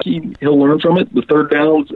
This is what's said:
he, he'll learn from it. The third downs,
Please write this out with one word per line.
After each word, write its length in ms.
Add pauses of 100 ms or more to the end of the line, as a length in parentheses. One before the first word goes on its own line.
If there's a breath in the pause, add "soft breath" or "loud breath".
he, 360
he'll 200
learn 200
from 180
it. 160
The 100
third 260
downs, 460